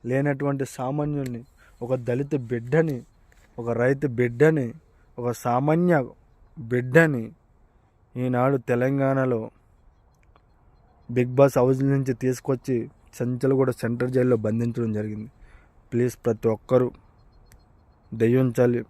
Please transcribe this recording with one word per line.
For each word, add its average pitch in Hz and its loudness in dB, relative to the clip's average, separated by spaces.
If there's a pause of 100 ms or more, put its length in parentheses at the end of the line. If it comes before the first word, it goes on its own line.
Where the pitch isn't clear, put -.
లేనటువంటి 139 -2 (100)
సామాన్యుల్ని, 135 -6 (440)
ఒక 123 -2 (140)
దళిత 135 -2 (180)
బిడ్డని, 131 0 (640)
ఒక 117 -6 (140)
రైతు 139 2 (120)
బిడ్డని, 123 2 (520)
ఒక 120 -2 (160)
సామాన్య 151 2 (640)
బిడ్డని 123 2 (920)
ఈనాడు 127 0 (120)
తెలంగాణలో 131 0 (1700)
బిగ్ 123 0
బాస్ 139 6
హౌస్ 131 2 (120)
నుంచి 135 0 (100)
తీసుకొచ్చి 127 -2 (420)
సంచలగూడ 127 0 (120)
సెంట్రల్ 123 -2
జైల్లో 127 4 (100)
బంధించడం 117 -2
జరిగింది. 107 -8 (600)
ప్లీజ్ 120 0 (120)
ప్రతి 113 0
ఒక్కరూ 123 0 (1300)
దయించాలి. 123 2